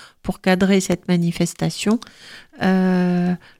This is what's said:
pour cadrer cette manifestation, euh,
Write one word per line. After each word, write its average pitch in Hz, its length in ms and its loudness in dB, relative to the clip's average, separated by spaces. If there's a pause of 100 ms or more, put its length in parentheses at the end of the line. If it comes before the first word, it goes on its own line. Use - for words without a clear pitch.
(220)
pour - 200 -8
cadrer 190 380 2
cette 180 280 -2
manifestation, 170 880 -2 (640)
euh, 180 680 2 (280)